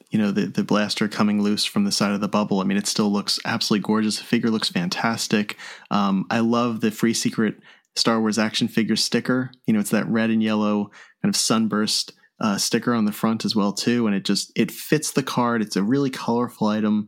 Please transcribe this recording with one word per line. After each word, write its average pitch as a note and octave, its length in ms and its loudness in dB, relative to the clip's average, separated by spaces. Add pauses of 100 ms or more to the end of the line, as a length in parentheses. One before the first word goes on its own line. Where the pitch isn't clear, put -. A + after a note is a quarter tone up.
you A2 100 0
know, G#2 120 2
the, G2 160 0
the G2+ 160 -2
blaster G#2 440 0
coming G#2 340 0
loose G#2 220 0
from - 220 0
the G2+ 60 0
side G2+ 200 0
of G2+ 100 -2
the G2+ 60 -2
bubble. G#2 320 0
I F#2 60 0
mean, G2 120 0
it G2+ 100 -2
still G#2+ 240 0
looks G2+ 340 -2
absolutely A2 400 -2
gorgeous. G#2+ 320 0
The - 80 -10
figure A#2 240 0
looks A2 200 0
fantastic. G#2 880 -2 (320)
Um, G2 400 2
I A#2 100 0
love A#2 420 2
the A2 100 2
Free A2+ 220 0
Secret A2+ 440 -2 (380)
Star A#2 240 2
Wars G#2+ 200 2
action G#2+ 280 0
figure A2 280 0
sticker. B2+ 560 0 (160)
You A#2 60 2
know, G#2 60 4
it's G2+ 120 -2
that G#2 160 2
red A2+ 240 0
and A2 120 2
yellow G#2 480 0 (300)
kind G2+ 120 0
of - 20 -2
sunburst, G#2+ 800 0 (280)
uh, G2+ 160 0
sticker A#2+ 360 0
on A2 120 2
the G#2 80 0
front A2+ 320 -2
as G2+ 100 -2
well, G2+ 160 2
too. A#2+ 360 0
And G2+ 80 2
it F#2+ 100 -2
just, - 300 -2
it A2 160 0
fits - 400 -2
the C#3 120 0
card. A#2 380 0
It's G#2 160 -4
a G2 60 2
really C3+ 260 0
colorful A#2+ 580 -2
item. G#2+ 400 0